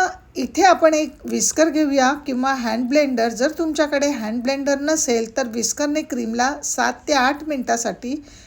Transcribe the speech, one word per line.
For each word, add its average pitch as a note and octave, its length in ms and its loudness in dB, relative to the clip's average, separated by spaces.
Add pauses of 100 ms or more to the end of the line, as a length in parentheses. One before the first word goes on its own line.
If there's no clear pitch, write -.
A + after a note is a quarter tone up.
(360)
इथे C4+ 260 -2
आपण E4 320 6
एक D4+ 200 -2 (100)
व्हिस्कर A#3 440 0
घेऊया C#4 440 2 (140)
किंवा C4 280 -2
हँड A#3+ 340 -2
ब्लेंडर. C4 400 2
जर A#3+ 300 0
तुमच्याकडे D4+ 500 0
हँड A#3 340 -4
ब्लेंडर C#4 380 0
नसेल C4+ 560 0
तर B3+ 120 -2
व्हिस्करने D4 540 -2
क्रीमला A#3+ 500 -2 (120)
सात B3 280 -2 (160)
ते D4+ 40 2
आठ C#4+ 320 2
मिनटासाठी A#3+ 680 -4 (320)